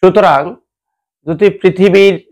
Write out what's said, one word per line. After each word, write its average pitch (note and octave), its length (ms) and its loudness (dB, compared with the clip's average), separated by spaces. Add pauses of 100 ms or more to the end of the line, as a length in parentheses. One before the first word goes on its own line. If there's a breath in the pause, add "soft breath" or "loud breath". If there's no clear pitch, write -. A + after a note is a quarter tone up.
সুতরাং F#3 380 2 (840)
যদি E3 220 -2
পৃথিবীর F#3+ 680 0 (160)